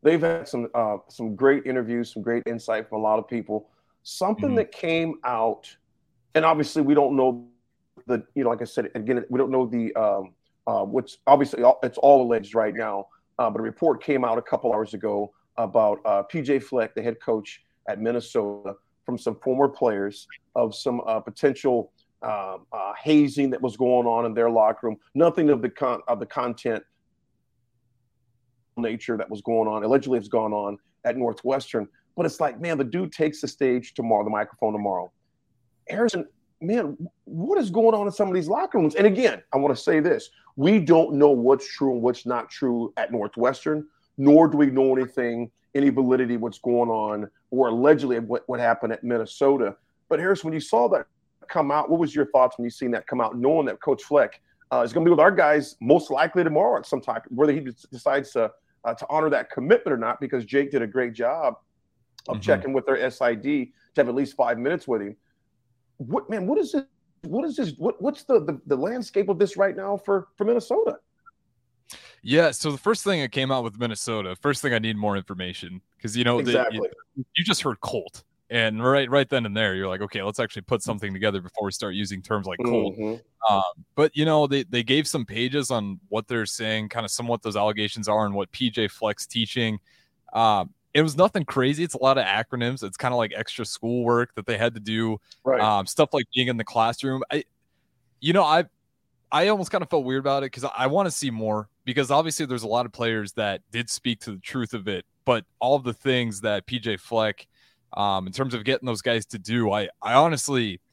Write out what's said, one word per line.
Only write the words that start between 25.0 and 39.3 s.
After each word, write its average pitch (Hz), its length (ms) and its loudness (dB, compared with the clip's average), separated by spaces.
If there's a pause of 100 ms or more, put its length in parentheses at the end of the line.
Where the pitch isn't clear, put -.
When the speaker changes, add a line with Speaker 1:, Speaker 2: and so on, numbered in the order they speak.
Speaker 1:
Nothing 160 340 4
of 131 120 4
the 120 80 -2
con-, 123 380 -4
of 110 140 -2
the 113 40 -8
content 120 560 -4 (2000)
nature 117 380 -4
that 104 140 -6
was 104 120 -10
going 113 280 0
on, 107 160 -4
allegedly 127 340 2
it's 101 80 -12
gone 110 240 0
on 104 260 -4 (280)
at 120 100 -2
Northwestern. 123 720 -4 (300)
But 175 80 0
it's - 160 -4
like, 135 180 -2
man, 165 180 -4
the 135 60 0
dude 165 300 -4
takes 156 260 -2
the 143 80 -8
stage 127 460 -2
tomorrow, 113 320 0
the 107 40 -4
microphone 107 440 -2
tomorrow. 101 400 -4 (720)
Harrison, 202 400 -2 (320)
man, 226 380 -2 (260)
what 233 340 -4
is 247 120 -2
going 226 260 4
on 208 100 0
in 202 60 -2
some 202 160 0
of 185 60 -2
these 170 160 0
locker 262 280 0
rooms? 156 180 2
And 196 120 6
again, 190 340 2 (120)